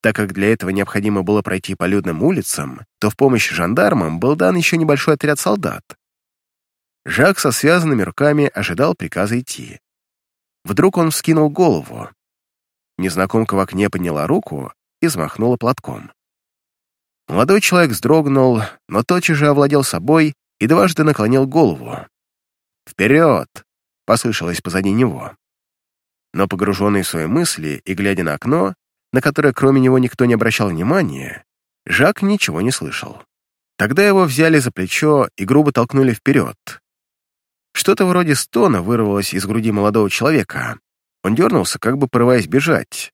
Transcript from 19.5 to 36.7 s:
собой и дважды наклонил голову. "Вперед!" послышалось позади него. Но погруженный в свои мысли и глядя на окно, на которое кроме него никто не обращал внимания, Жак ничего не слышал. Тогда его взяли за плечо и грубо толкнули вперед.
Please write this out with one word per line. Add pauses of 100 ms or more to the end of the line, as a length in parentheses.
собой (240)
и
дважды
наклонил
голову. (880)
"Вперед!" (580)
послышалось
позади
него. (1000)
Но
погруженный
в
свои
мысли
и
глядя
на
окно, (360)
на
которое
кроме
него
никто
не
обращал
внимания, (400)
Жак
ничего
не
слышал. (560)
Тогда
его
взяли
за
плечо
и
грубо
толкнули
вперед. (1160)